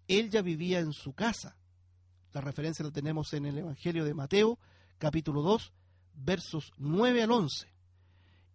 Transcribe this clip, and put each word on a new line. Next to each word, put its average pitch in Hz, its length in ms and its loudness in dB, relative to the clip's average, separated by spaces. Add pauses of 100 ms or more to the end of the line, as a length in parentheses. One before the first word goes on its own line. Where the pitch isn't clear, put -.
él 208 220 2
ya 208 120 2
vivía 175 380 0
en 156 120 -2
su 139 200 -10
casa. - 440 -4 (760)
La 143 80 -8
referencia 151 440 -4
la 151 60 -6
tenemos 151 440 -2
en 143 120 -4
el 143 120 -4
Evangelio 165 460 -4
de 147 100 0
Mateo, 202 440 2 (400)
capítulo 151 440 0
dos, 208 300 2 (400)
versos 160 640 -4
nueve 226 460 4
al 220 80 2
once. 208 420 0 (840)